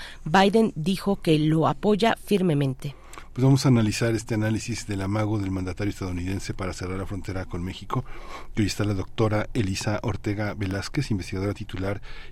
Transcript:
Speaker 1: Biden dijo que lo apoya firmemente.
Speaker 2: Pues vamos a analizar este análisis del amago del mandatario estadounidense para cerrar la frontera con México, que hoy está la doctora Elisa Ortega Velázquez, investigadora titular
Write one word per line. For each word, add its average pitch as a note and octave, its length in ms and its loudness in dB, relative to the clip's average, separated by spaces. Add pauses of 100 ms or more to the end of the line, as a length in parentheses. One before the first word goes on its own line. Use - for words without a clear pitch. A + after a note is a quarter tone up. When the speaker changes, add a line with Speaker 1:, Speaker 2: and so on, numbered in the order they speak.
(240)
Speaker 1:
Biden G3 500 6
dijo D#3 480 -2
que D#3+ 140 6
lo D#3 320 4
apoya G#3 480 2
firmemente. C#3+ 800 0 (380)
Speaker 2:
Pues B2 100 2
vamos C3+ 220 8
a - 20 6
analizar A2+ 460 4
este A2 180 -2
análisis G#2+ 540 -2
del G2 160 -4
amago G#2 360 0
del G2 120 -2
mandatario F#2+ 400 -2
estadounidense F2+ 640 -4
para F#2 180 -4
cerrar F#2 240 -6
la F#2+ 80 -4
frontera F#2 400 -6
con F2 180 -6
México, G2 440 -6 (480)
que A2+ 80 2
hoy G2+ 40 4
está - 180 -2
la G#2 100 0
doctora G#2+ 580 0
Elisa G2+ 500 -2
Ortega G#2 520 -2
Velázquez, G2 560 -2
investigadora G2 420 -2
titular G2+ 480 -6 (320)